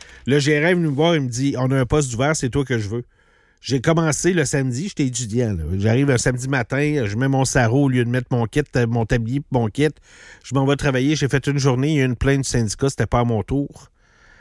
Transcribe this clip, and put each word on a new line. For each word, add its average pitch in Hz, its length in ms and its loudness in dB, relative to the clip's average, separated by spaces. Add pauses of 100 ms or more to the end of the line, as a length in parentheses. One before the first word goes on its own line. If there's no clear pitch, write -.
(260)
Le 139 140 2
gérant 147 280 2
est 185 60 4
venu 170 140 0
me 147 60 0
voir, 165 200 2
il 151 80 2
me 127 60 -4
dit, « 131 300 -2
On 127 120 0
a 135 80 2
un 131 80 2
poste 147 240 0
d'ouvert, 135 240 0
c'est 139 160 -2
toi 139 140 0
que 127 140 -2
je 104 100 -4
veux. » 120 160 -6 (560)
J'ai 135 200 -2
commencé 160 520 2
le 165 120 2
samedi, 135 440 -2
j'étais 151 180 -2
étudiant, 120 460 -2
là. 82 100 -4 (160)
J'arrive 120 320 2
un 123 80 2
samedi 127 300 -2
matin, 139 580 -2
je 101 100 -4
mets 131 120 0
mon 135 160 2
sarrau 127 400 2
au 139 40 2
lieu 123 160 2
de 117 60 -2
mettre 127 200 -2
mon 120 160 0
kit, 147 160 -2 (140)
euh, 123 100 2
mon 117 180 -2
tablier 120 360 -2
pis 147 100 -10
mon 120 180 0
kit. 143 200 0 (560)
Je - 100 -6
m'en 135 100 2
vais 139 120 2
travailler, 135 400 0
j'ai 139 120 0
fait 135 180 -2
une 143 120 0
journée, 135 320 2
il 156 80 2
y 135 40 2
a - 40 2
une 123 100 -2
plainte 139 260 2
du - 60 -6
syndicat, 120 400 -2
c'était 120 180 -2
pas 123 140 2
à 120 40 2
mon 113 180 0
tour. - 460 -6 (520)